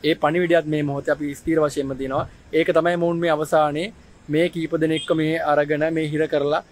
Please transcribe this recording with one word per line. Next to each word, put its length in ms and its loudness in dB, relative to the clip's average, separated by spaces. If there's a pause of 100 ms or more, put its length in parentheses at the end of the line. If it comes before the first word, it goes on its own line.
ඒ 100 2
පණිවිඩයත් 520 0
මේ 160 -2
මොහොතේ 320 -2
අපි 200 -6
ස්ථීර 260 -2
වශයෙන්ම 340 -2
දෙනවා. 300 -4 (280)
ඒක 160 2
තමයි 280 2
මොවුන් 220 0
මේ 120 0
අවසානයේ 640 0 (340)
මේ 220 2
කීප 320 -4
දෙනෙක්ව 360 0
මේ 240 0
අරගෙන 440 2 (100)
මේ 140 -2
හිර 200 -2
කරලා 440 0